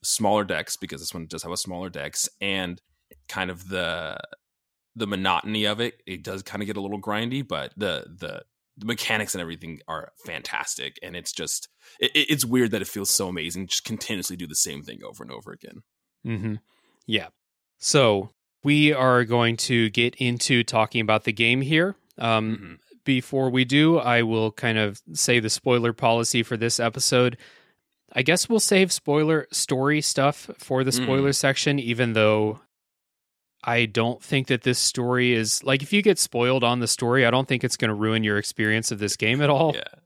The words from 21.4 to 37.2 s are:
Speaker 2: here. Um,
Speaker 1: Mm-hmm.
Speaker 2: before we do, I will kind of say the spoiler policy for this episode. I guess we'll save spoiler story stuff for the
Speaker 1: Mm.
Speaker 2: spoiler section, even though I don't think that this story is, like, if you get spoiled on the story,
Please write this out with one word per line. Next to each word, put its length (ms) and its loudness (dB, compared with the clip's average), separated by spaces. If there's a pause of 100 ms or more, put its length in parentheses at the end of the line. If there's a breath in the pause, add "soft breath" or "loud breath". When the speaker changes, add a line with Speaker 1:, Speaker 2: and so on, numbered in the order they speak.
Speaker 2:
here. 360 2 (220)
Um, 380 0
Speaker 1:
Mm-hmm. 160 -16 (320)
Speaker 2:
before 460 0
we 140 4
do, 340 4
I 240 4
will 300 0
kind 260 -2
of 220 -2 (120)
say 280 2
the 100 0
spoiler 420 2
policy 500 2
for 140 -2
this 240 -2
episode. 560 2 (760 soft breath)
I 100 0
guess 260 2
we'll 120 2
save 320 4
spoiler 600 0
story 500 0
stuff 560 0
for 260 -2
the 60 0
Speaker 1:
Mm. 120 0
Speaker 2:
spoiler 300 2
section, 460 2
even 340 0
though 480 2 (1040)
I 220 2
don't 360 0
think 260 0
that 140 0
this 160 2
story 540 2
is, 320 0
like, 180 2
if 100 -6
you 100 4
get 160 4
spoiled 440 2
on 180 2
the 60 -2
story, 400 2